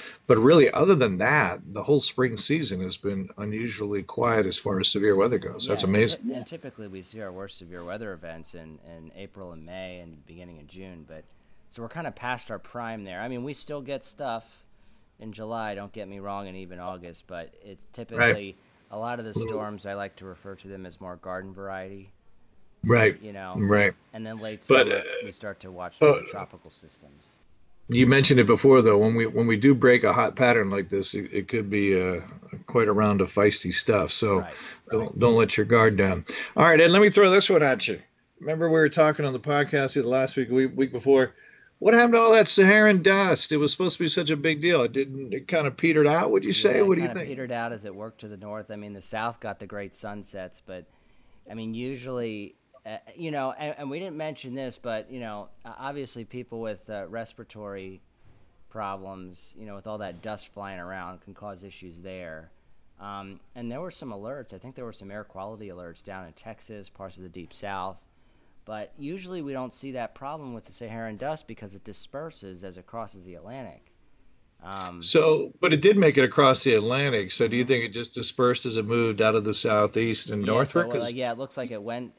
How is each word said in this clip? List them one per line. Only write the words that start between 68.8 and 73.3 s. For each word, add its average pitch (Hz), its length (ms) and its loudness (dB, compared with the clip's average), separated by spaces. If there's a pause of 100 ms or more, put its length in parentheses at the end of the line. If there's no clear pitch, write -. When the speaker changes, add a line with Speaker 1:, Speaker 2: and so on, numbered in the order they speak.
Speaker 2:
usually 180 440 -12
we 139 120 -10
don't 127 180 -8
see 139 220 -14
that 120 200 -8
problem 139 400 -14
with 117 120 -16
the - 80 -20
Saharan 113 420 -12
dust 147 320 -10
because 104 260 -16
it 98 120 -20
disperses 101 800 -16
as 92 120 -16
it 90 80 -20
crosses 101 380 -14
the 87 120 -18